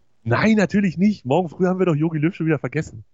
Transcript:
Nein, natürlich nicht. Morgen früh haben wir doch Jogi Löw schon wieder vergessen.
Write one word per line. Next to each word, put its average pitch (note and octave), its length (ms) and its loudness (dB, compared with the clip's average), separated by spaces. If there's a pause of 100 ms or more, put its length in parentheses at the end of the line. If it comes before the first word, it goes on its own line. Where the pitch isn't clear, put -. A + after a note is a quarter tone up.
(240)
Nein, D#3 320 2
natürlich G3 420 0
nicht. G3+ 280 0
Morgen D#3 240 0
früh F3+ 160 -2
haben F#3 140 0
wir F#3 60 0
doch E3+ 100 2
Jogi D#3+ 240 -2
Löw D#3+ 140 0
schon E3 120 -6
wieder D#3 140 2
vergessen. C3 440 -8 (100)